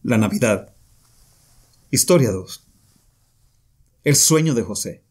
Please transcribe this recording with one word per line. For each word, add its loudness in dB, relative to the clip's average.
La 0
Navidad. -2
Historia 2
dos. -12
El 2
sueño 2
de 0
José. -10